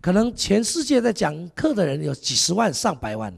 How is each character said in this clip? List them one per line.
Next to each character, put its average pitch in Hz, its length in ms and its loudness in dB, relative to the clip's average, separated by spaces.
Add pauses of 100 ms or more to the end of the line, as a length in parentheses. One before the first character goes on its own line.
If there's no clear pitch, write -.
可 180 100 0
能 220 240 4
全 196 280 2
世 302 200 -2
界 254 180 4
在 233 100 2
讲 165 440 -4
课 311 180 0
的 202 120 2
人 147 180 -2
有 143 100 -2
几 - 220 -6
十 - 180 0
万、 202 200 2
上 190 220 0
百 110 200 -8
万。 107 220 -6